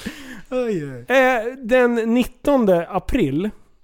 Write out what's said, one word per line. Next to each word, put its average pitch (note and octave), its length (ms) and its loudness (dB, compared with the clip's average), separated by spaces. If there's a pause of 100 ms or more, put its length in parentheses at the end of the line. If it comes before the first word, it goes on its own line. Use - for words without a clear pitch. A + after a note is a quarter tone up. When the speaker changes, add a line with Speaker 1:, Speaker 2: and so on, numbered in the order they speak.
(500)
Speaker 1:
Oj, A3+ 360 -4
oj. B2+ 200 -12 (100)
Speaker 2:
Eh, B3+ 480 2
den A#3+ 320 4
nittonde A3+ 920 2
april F3+ 600 -2 (340)